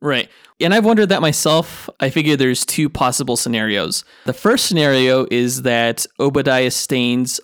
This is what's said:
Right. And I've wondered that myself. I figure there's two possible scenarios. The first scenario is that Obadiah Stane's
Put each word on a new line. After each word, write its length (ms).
Right. 280
And 120
I've 120
wondered 240
that 120
myself. 800
I 120
figure 260
there's 280
two 240
possible 480
scenarios. 680
The 60
first 340
scenario 600
is 340
that 440
Obadiah 500
Stane's 720